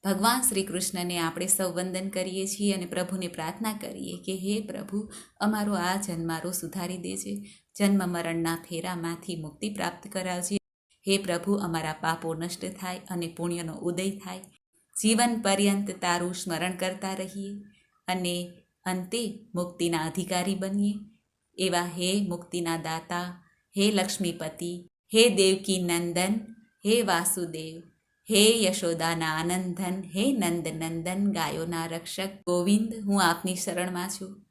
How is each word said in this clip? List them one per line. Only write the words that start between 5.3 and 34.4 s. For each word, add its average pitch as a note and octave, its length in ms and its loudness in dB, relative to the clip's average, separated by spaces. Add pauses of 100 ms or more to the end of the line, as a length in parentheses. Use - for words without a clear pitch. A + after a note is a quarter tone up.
અમારો G#3 340 2
આ F3+ 220 2
જન્મારો E3 560 -2
સુધારી F3+ 460 -4
દેજે, G3 440 -6 (360)
જન્મ G3 340 4
મરણના E3 440 0 (120)
ફેરામાંથી E3+ 680 -4
મુક્તિ D#3+ 380 -6
પ્રાપ્ત F3 340 -4
કરાવજે. F#3 480 -2 (520)
હે G3 100 6
પ્રભુ, F3+ 340 0
અમારા E3 400 0
પાપો E3 420 -2
નષ્ટ F3 300 -6
થાય F#3 360 -6 (100)
અને F3 160 -2
પુણ્યનો E3+ 460 -4
ઉદય F3 380 -2
થાય. F#3+ 300 -10 (640)
જીવન A3+ 380 4
પર્યંત G3 500 4
તારું F3 440 0
સ્મરણ F3 420 -2
કરતા F#3+ 380 -2
રહીએ G3 480 -8 (460)
અને F3+ 440 -2 (320)
અંતે F#3 540 -2 (160)
મુક્તિના E3+ 440 0
અધિકારી F3 560 0
બનીએ. G3+ 400 0 (640)
એવા F3 240 2
હે F3+ 460 0
મુક્તિના E3+ 480 -2
દાતા, F3 680 -6 (340)
હે G3+ 120 6
લક્ષ્મીપતિ, F3 1000 -2 (260)
હે A#3 140 10
દેવકી F#3+ 540 4
નંદન, F3 720 0 (320)
હે A3+ 160 6
વાસુદેવ, E3+ 800 0 (480)
હે A3 340 8
યશોદાના E3 760 2
આનંદન, F3+ 600 -2 (140)
હે B3+ 160 4
નંદ E3+ 360 0
નંદન, E3 640 0
ગાયોના E3 540 -2
રક્ષક E3+ 420 -6 (180)
ગોવિંદ, G3+ 480 4 (100)
હું G3+ 200 4
આપની F3 320 2
શરણમાં F3+ 520 -2
છું. G3 420 -10